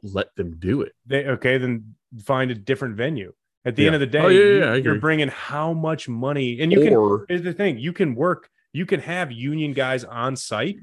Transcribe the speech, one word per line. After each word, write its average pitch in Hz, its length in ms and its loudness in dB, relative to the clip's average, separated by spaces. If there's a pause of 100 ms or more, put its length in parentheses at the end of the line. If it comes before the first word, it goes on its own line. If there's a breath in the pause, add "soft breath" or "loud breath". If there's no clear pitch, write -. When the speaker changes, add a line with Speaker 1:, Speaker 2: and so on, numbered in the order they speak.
Speaker 1:
let 98 320 -6
them 87 240 -6
do 98 220 0
it. - 100 -8 (140)
Speaker 2:
They, 135 180 -2
okay, 131 340 0
then 117 380 -6 (280)
find 131 280 0
a - 20 -4
different 117 400 -4
venue. 117 380 -6 (300)
At 123 140 -4
the 143 60 4
Speaker 1:
Yeah. 151 60 6
Speaker 2:
end 160 80 2
of 143 40 2
the 139 60 0
day, 135 140 0
Speaker 1:
Oh, 175 80 6
yeah, 185 100 8
yeah, 202 80 10
Speaker 2:
you, 202 140 6
Speaker 1:
yeah, 180 40 4
I 117 120 0
Speaker 2:
you're 131 180 2
Speaker 1:
agree. 107 60 -2
Speaker 2:
bringing 151 280 2
how 151 460 -6
much 160 340 -4
money? 127 520 -4
And 160 120 2
you 135 80 6 (160)
Speaker 1:
Or 104 220 4
Speaker 2:
can, - 100 -8
here's 175 160 -2
the 175 80 -4
thing, 180 260 -2
you 151 140 -6
can 165 220 -2
work, 160 340 -2 (240)
you 170 140 -4
can 175 140 0
have 170 320 -6
union 143 420 -4
guys 131 300 -2
on 120 320 -4
site 131 460 -6